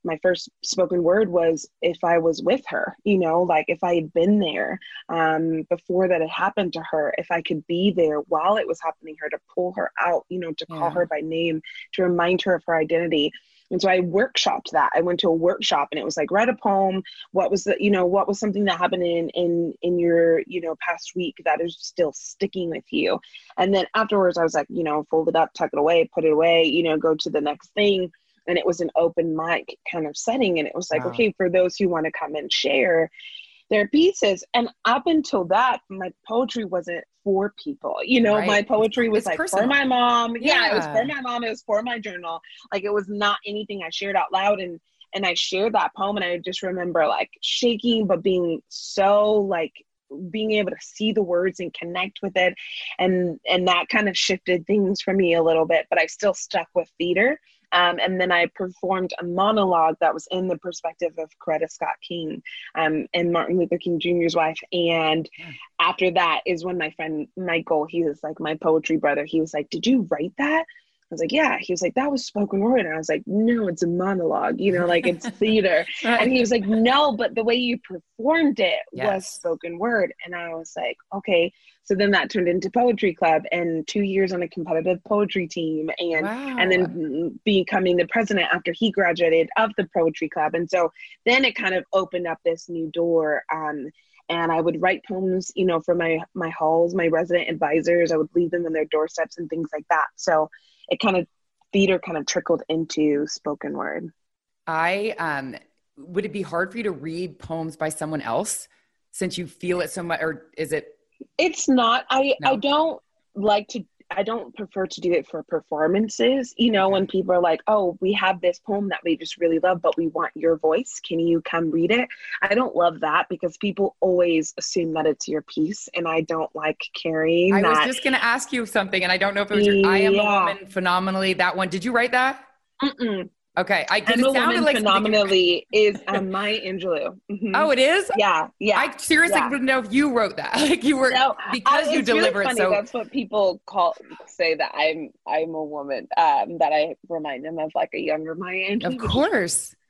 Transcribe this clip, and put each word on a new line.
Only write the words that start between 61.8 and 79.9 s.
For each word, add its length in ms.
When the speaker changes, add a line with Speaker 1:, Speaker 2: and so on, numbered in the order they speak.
Speaker 1:
King, 400
um, 400
and 180
Martin 280
Luther 180
King 220
Junior's 360
wife. 220
And 640
Speaker 2:
Yeah. 140
Speaker 1:
after 300
that 380
is 180
when 140
my 100
friend 380
Michael, 480
he 180
was, 200
like, 160
my 160
poetry 420
brother, 260
he 160
was 140
like, 160
"Did 160
you 240
write 300
that?" 220
I 40
was 60
like, 100
"Yeah." 280
He 140
was 100
like, 120
"That 160
was 140
spoken 340
word." 220
And 120
I 40
was 120
like, 180
"No, 400
it's 160
a 40
monologue, 720
you 120
know, 160
like, 180
it's 240
Speaker 2:
<laughs> 100
Speaker 1:
theater." 460
Speaker 2:
Right. 180
Speaker 1:
And 100
he 80
was 120
like, 140
"No, 460
but 240
the 80
way 120
you 240
performed 800
it 200
was 120
Speaker 2:
Yes. 80
Speaker 1:
spoken 440
word." 360